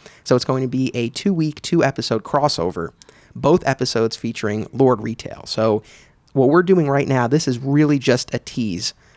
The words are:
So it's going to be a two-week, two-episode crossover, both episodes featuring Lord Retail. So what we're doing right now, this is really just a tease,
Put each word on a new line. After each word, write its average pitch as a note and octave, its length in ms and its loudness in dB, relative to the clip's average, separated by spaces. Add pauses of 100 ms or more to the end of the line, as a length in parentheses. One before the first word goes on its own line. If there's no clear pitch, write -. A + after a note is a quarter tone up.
(260)
So B2+ 100 2
it's B2 80 2
going C3 200 -2
to C3 40 -2
be B2+ 260 -2
a A#2+ 180 -2
two-week, D#3+ 500 -2
two-episode C#3 600 -2
crossover, F#2 680 -2 (440)
both C#3 300 2
episodes A#2+ 520 -2
featuring G#2+ 560 -6
Lord B2 280 4
Retail. - 440 -10
So A2 360 0 (520)
what C3+ 160 4
we're F3 140 4
doing F3 260 4
right C#3 180 0
now, B2+ 200 2
this C#3+ 200 0
is B2+ 100 -2
really C#3+ 420 2
just B2 340 0
a A#2+ 60 -2
tease, G#2 540 -6 (240)